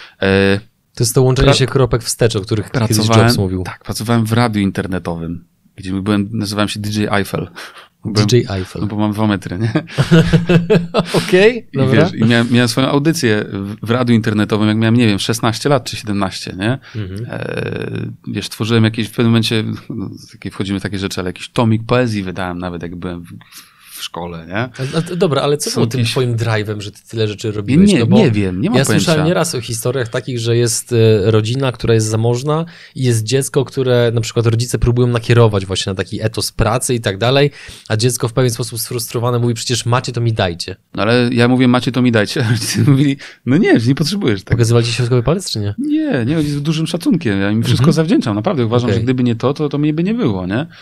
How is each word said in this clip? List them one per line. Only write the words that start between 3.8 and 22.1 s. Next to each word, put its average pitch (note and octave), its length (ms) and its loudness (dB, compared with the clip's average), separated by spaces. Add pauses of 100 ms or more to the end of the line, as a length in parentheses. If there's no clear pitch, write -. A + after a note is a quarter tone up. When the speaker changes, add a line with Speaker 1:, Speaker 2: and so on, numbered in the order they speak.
Speaker 1:
pracowałem A2+ 420 -2
w A2 60 -4
Radiu A2 300 0
Internetowym, F2 840 -4 (320)
gdzie F#2+ 160 -10
byłem, G2+ 400 0
nazywałem G#2 360 -2
się G#2+ 120 -8
D G#2 80 -6 (140)
J G2+ 100 -2
Eiffel. - 360 -2 (560)
Byłem, G#2 240 0
Speaker 2:
D B2 100 4
J A#2 120 0
Eiffel. F#2+ 320 -6
Speaker 1:
no G#2+ 60 -4
bo G#2 80 -8
mam G#2 160 0
dwa G#2+ 140 -2
metry, F#2+ 320 -2
nie? A2 140 -2
Speaker 2:
<laughs> D3+ 100 -2 (1300)
Okej, G3+ 600 2
Speaker 1:
I C#3 60 -4
Speaker 2:
dobra. C3+ 260 4
Speaker 1:
wiesz, - 100 0
i A2 100 0
miałem, A#2 260 4
miałem A#2+ 180 4
swoją C3 200 0
audycję C#3+ 640 2
w, G2+ 300 -6
w G#2+ 80 -2
radiu A#2+ 240 2
internetowym, G#2 540 2
jak G#2+ 80 2
miałem, A2+ 200 2
nie A#2+ 100 4
wiem, G2 120 2
szesnaście A2+ 500 -2
lat C3+ 160 2
czy - 120 -10
siedemnaście, G2 600 -6
nie? A#2 200 -2 (240)
Speaker 2:
Mhm. G2 280 -10
Speaker 1:
E, - 800 -8 (180)
wiesz, G#2+ 200 -6
tworzyłem A2+ 360 2
jakieś A2 240 0
w - 20 -18
pewnym A#2+ 220 0
momencie, A2+ 320 0 (260)
no, A2 200 -8 (220)
takie, - 180 -14
wchodzimy G2 300 -6
w - 20 -6
takie G2 160 -6
rzeczy, F#2+ 220 -4
ale F#2 80 -4
jakiś - 200 -10
tomik A2+ 380 0
poezji A#2+ 360 0